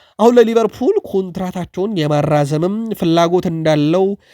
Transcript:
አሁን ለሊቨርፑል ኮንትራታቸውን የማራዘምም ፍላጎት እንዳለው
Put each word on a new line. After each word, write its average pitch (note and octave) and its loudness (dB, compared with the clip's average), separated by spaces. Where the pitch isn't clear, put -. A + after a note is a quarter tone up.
አሁን A#3 6
ለሊቨርፑል A#3 2
ኮንትራታቸውን F#3 -6
የማራዘምም D3+ 0
ፍላጎት E3+ 0
እንዳለው D#3+ 0